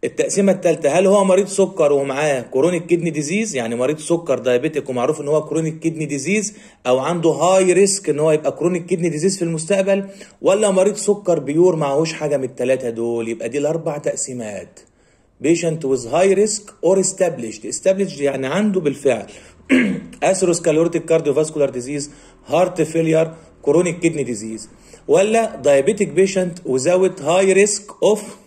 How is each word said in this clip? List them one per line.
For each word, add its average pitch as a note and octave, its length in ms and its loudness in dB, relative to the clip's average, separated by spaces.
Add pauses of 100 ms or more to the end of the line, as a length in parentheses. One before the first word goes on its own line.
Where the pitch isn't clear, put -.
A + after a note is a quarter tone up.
التقسيمة F3+ 480 0
التالتة، D#3 460 0
هل F#3+ 80 4
هو G3 180 4
مريض F#3+ 220 2
سكر E3 460 0
ومعاه C#3 480 0
كرونيك E3 460 0
كيدني E3+ 240 0
ديزيز، D#3 460 -4
يعني A#2 180 -4
مريض C3 240 -2
سكر E3 400 -2
دايابيتك B2+ 520 -2
ومعروف C3 300 -2
إن C#3+ 80 -6
هو D3 160 0
كرونيك D#3+ 340 -4
كيدني D#3 280 -4
ديزيز، E3 480 -4 (320)
أو B2+ 120 2
عنده D#3+ 320 0
هاي F3+ 420 4
ريسك F#3+ 380 2
إن C#3+ 80 0
هو D#3 140 2
يبقى D3+ 200 0
كرونيك E3+ 340 -2
كيدني E3+ 220 -2
ديزيز D#3+ 280 -2
في - 60 -6
المستقبل، G3 600 -2 (380)
ولا G3+ 280 2
مريض F#3+ 260 2
سكر F#3+ 420 0
بيور D#3+ 380 2
معهوش D3 360 0
حاجة D3 240 -2
من C3 80 -2
التلاتة B2+ 460 -2
دول؟ A#2 380 -4
يبقى A2+ 200 -6
دي B2+ 100 -4
الأربع D3+ 400 -2
تقسيمات. A2 800 -8 (640)
Patient D#3+ 420 0
with C3 220 -2
high F3 280 2
risk G#3 300 0 (180)
or F#3 160 4
established. E3 680 -4
Established F#3 560 -2
يعني C3+ 260 -2
عنده F#3 340 0
بالفعل C3 460 0 (460)
<clears throat> - 580 0
atherosclerotic E3+ 760 0
cardiovascular D3+ 640 0
disease، C3+ 400 -8 (380)
heart F3 360 0
failure، D#3+ 440 0 (340)
chronic E3 380 2
kidney D#3+ 240 0
disease، A2 440 -8 (400)
ولا G#3+ 540 2
diabetic C#3+ 540 2
patient F#3 480 0
without F3 560 0
high F#3 320 2
risk G3+ 400 2 (100)
of G3+ 180 4 (260)